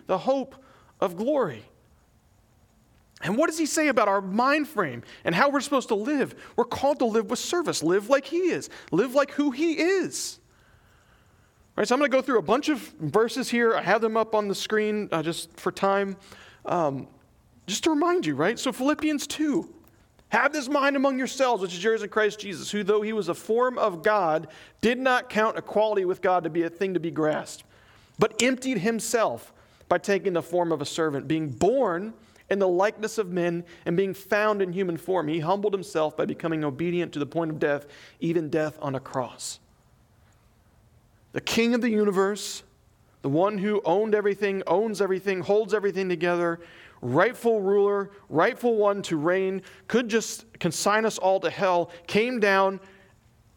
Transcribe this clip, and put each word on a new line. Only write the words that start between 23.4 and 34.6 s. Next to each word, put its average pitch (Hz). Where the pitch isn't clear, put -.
of 180
God, 170
did 240
not 254
count 214
equality 202
with 180
God 180
to 165
be 170
a 165
thing 190
to 165
be 165
grasped, 151
but -
emptied 254
himself 208
by 175
taking 185
the 165
form 175
of 147
a 143
servant, 147
being 156
born 202
in 196
the 196
likeness 208
of 190
men 175
and 175
being 196
found 208